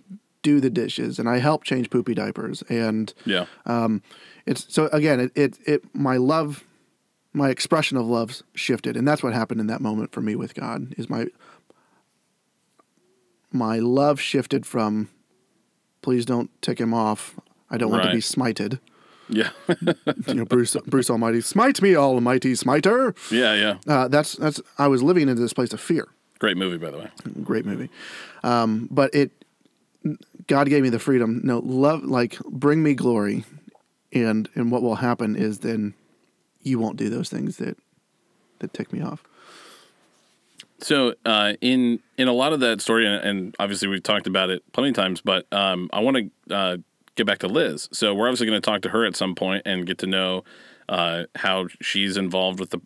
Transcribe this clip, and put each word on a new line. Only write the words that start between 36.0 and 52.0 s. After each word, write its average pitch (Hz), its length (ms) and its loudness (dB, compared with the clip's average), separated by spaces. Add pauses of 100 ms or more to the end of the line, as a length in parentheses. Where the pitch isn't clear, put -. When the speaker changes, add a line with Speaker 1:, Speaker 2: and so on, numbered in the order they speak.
Speaker 1:
you 131 180 -2
won't 110 180 -2
do 107 120 -2
those - 200 -6
things - 280 -6
that, - 200 -8 (840)
that - 140 -10
tick - 200 -8
me - 80 -6
off. - 220 -10 (1600)
Speaker 2:
So, 135 360 2 (100)
uh, 104 340 2
in, 123 400 2 (180)
in 131 100 2
a 123 60 2
lot 135 200 2
of 147 60 0
that 113 220 2
story, 113 260 2
and, 101 160 0
and 98 360 -4
obviously 101 280 -4
we've 98 160 -4
talked 104 240 0
about 95 240 2
it 87 100 -4 (120)
plenty 135 160 0
of 120 60 0
times, 92 260 0
but, 92 300 -2
um, 95 400 0
I 101 100 -2
wanna, 131 200 2 (300)
uh, 92 260 -2 (380)
get 113 100 0
back 101 140 0
to 95 80 -4
Liz. 107 440 -2
So 104 220 0
we're 107 140 2
obviously 123 180 0
gonna 107 160 0
talk 104 220 -2
to 101 60 -4
her 110 160 0
at 92 100 -2
some 92 180 -2
point 95 320 -4
and 92 220 -4
get 90 120 -6
to 95 80 -4
know, 92 360 -2 (440)
uh, 85 360 -2 (120)
how 95 300 0 (160)
she's 98 340 -2